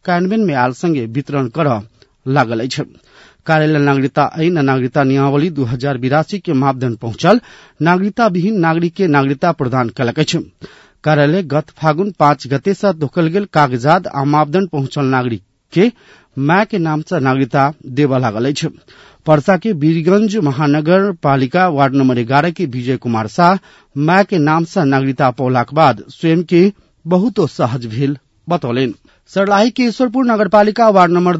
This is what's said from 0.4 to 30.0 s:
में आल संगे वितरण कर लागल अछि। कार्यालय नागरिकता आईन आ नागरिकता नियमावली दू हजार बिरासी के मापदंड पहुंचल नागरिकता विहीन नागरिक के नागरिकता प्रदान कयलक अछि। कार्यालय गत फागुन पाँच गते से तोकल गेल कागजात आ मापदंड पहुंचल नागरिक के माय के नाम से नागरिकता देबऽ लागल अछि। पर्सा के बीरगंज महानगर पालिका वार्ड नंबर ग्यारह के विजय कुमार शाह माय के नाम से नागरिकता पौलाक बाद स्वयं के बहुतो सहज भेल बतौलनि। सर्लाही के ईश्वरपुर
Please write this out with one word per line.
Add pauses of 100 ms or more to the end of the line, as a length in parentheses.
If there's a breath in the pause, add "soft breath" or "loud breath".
में
आल
संगे
वितरण
कर (580 soft breath)
लागल
अछि। (600 soft breath)
कार्यालय
नागरिकता
आईन
आ
नागरिकता
नियमावली
दू
हजार
बिरासी
के
मापदंड
पहुंचल (380 loud breath)
नागरिकता
विहीन
नागरिक
के
नागरिकता
प्रदान
कयलक
अछि। (600 loud breath)
कार्यालय
गत
फागुन
पाँच
गते
से
तोकल
गेल
कागजात
आ
मापदंड
पहुंचल
नागरिक (320)
के (500 soft breath)
माय
के
नाम
से
नागरिकता (180)
देबऽ
लागल
अछि। (560 soft breath)
पर्सा
के
बीरगंज
महानगर
पालिका
वार्ड
नंबर
ग्यारह
के
विजय
कुमार
शाह (380 soft breath)
माय
के
नाम
से
नागरिकता
पौलाक
बाद
स्वयं
के (440)
बहुतो
सहज
भेल (300)
बतौलनि। (380 soft breath)
सर्लाही
के
ईश्वरपुर